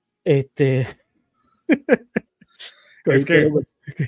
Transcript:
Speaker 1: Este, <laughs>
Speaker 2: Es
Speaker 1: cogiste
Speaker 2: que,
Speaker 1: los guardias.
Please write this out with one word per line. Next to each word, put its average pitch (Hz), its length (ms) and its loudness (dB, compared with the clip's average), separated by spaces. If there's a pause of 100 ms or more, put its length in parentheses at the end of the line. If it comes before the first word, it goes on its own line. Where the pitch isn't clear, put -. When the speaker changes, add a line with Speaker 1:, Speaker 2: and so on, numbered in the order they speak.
(260)
Speaker 1:
Este, 135 640 0
<laughs> - 200 -20 (2000)
Speaker 2:
Es - 0 -
Speaker 1:
cogiste 139 220 0
Speaker 2:
que, 165 160 2
Speaker 1:
los 151 100 2
guardias. - 220 -6 (340)